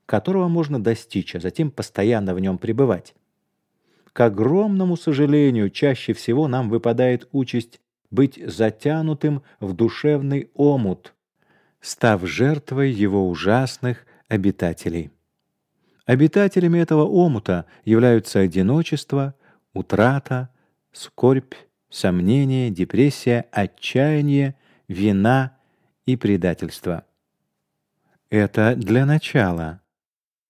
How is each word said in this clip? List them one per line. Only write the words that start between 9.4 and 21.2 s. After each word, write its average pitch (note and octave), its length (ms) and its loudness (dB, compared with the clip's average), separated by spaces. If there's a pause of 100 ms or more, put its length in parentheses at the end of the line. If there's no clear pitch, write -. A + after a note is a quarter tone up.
в G2 140 -6
душевный C#3 800 -2
омут, C3 580 0 (680)
став G#2 440 0
жертвой C3+ 680 -2
его G2 360 0
ужасных A2+ 800 -2 (220)
обитателей. F2 800 -4 (920)
Обитателями E3+ 760 2
этого D#3+ 240 2
омута B2+ 640 0 (180)
являются A2+ 540 4
одиночество, C3+ 960 -2 (400)
утрата, B2+ 760 0 (420)
скорбь, - 600 -2 (360)